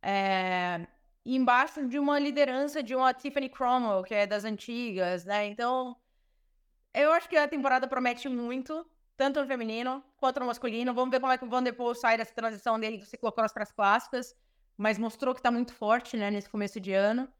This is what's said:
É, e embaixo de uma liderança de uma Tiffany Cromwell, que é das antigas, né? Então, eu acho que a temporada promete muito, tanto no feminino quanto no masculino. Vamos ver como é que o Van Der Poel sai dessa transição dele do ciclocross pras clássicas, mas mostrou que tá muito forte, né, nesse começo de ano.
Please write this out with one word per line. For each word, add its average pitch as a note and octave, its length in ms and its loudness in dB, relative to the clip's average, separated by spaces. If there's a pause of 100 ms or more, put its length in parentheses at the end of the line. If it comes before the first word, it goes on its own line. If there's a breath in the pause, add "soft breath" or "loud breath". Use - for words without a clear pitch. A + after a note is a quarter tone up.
É, F#3 840 0 (400)
e B3+ 100 0
embaixo C4 500 4
de B3 120 -2
uma C#4+ 200 4
liderança C#4+ 640 0
de A#3+ 120 -6
uma C4 180 4
Tiffany C4+ 380 -4
Cromwell, A#3+ 520 0
que F#3+ 120 -8
é G#3 120 4
das G3+ 180 -4
antigas, G3 840 -4
né? G#3 200 0
Então, A#3+ 480 -2 (1000)
eu D4+ 180 4
acho E4+ 160 0
que F4+ 80 0
a D4 100 4
temporada C4 400 0
promete B3 420 -2
muito, B3+ 580 -6 (300)
tanto C#4 240 0
no C#4 60 -2
feminino B3 560 -4 (140)
quanto C4 240 0
no B3+ 60 -2
masculino. A#3+ 460 -2
Vamos B3+ 180 0
ver B3+ 100 2
como C4 120 2
é B3+ 60 2
que B3+ 60 -10
o A#3+ 40 -10
Van B3+ 140 0
Der B3 120 0
Poel A#3+ 200 -2
sai A#3 220 2
dessa A3+ 180 -6
transição A3 460 -2
dele A3 180 -6
do G3 60 -18
ciclocross A3+ 480 -2
pras G#3+ 180 -8
clássicas, A#3+ 640 0 (420)
mas G#3 220 2
mostrou A#3 340 -2
que B3+ 80 -6
tá A#3+ 120 2
muito A#3+ 200 -2
forte, A#3 440 0
né, G#3 160 0
nesse G3+ 180 -6
começo G3+ 300 -4
de F#3+ 120 -6
ano. G#3+ 480 2